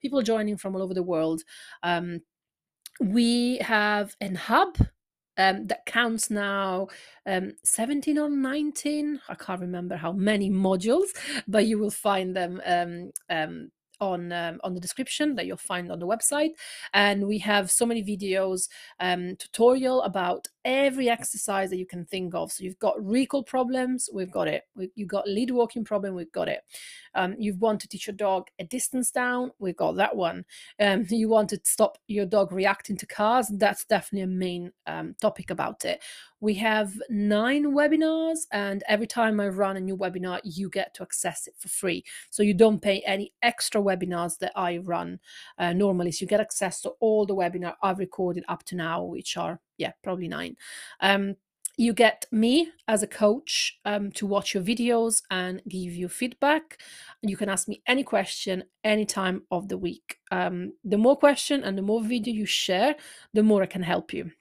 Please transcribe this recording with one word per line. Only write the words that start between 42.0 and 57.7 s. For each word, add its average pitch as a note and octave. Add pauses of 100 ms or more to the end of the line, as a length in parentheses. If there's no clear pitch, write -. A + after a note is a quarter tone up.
So -
you G#3
don't G#3+
pay G3
any G3+ (120)
extra A#3
webinars F3+
that -
I F3
run, F3 (400)
uh, F3
normally. F3+
So D#3+
you F#3
get G#3
access G3+
to - (100)
all G#3+
the G3
webinar F3+
I've F#3+
recorded F3+
up -
to -
now, E3+
which -
are, E3+ (180)
yeah, - (100)
probably F3+
nine. E3+ (420)
Um, G3 (420)
you A#3
get A3
me B3 (180)
as G#3+
a G#3+
coach, -
um, G#3
to -
watch G3+
your F#3+
videos A#3
and F#3
give F#3
you F3+
feedback. C#4 (420)
You G3
can G3
ask F#3+
me -